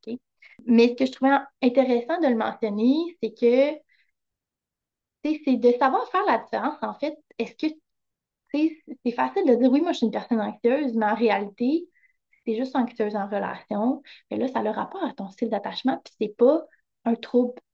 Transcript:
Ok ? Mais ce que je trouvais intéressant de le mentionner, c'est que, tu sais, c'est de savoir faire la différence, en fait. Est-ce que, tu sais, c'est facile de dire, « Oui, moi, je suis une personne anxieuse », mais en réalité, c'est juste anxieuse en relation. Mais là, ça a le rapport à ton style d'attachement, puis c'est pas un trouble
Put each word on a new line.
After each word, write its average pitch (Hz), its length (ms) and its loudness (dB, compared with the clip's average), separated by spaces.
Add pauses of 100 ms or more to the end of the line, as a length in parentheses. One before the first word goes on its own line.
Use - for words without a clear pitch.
Ok ? 233 140 -10 (480)
Mais 233 220 8
ce 240 40 -4
que 262 140 0
je 262 60 -4
trouvais 269 220 2 (280)
intéressant 254 560 2
de 320 80 2
le 240 80 2
mentionner, 226 880 -2
c'est 220 100 -6
que, 254 380 2 (1500)
tu 302 100 0
sais, 302 120 -6
c'est 254 120 2
de 240 220 4
savoir 277 320 0
faire 392 160 0
la 247 100 2
différence, 240 460 -4
en 214 100 -6
fait. 302 240 -6 (220)
Est-ce - 160 -6
que, 302 120 -4
tu 311 120 -6 (720)
sais, 311 300 -2 (200)
c'est 240 100 -2
facile 262 340 -2
de 247 80 6
dire, « 240 160 4
Oui, 285 100 4
moi, 339 120 -2
je - 40 -4
suis - 80 0
une 214 60 0
personne 220 300 -4
anxieuse », 240 540 -2
mais 220 120 0
en 208 80 0
réalité, 220 720 -2 (580)
c'est 226 100 -2
juste 262 200 -6
anxieuse 226 400 -2
en 202 120 -4
relation. 208 760 -4 (300)
Mais 214 60 -6
là, 233 100 -2
ça 262 120 -4
a 214 40 -4
le 208 80 -2
rapport 359 320 -6
à 254 100 -6
ton 196 160 -12
style 226 200 -6
d'attachement, 202 540 -4
puis - 160 -20
c'est 208 160 -6
pas 285 280 4 (420)
un 233 80 0
trouble 240 400 -2 (200)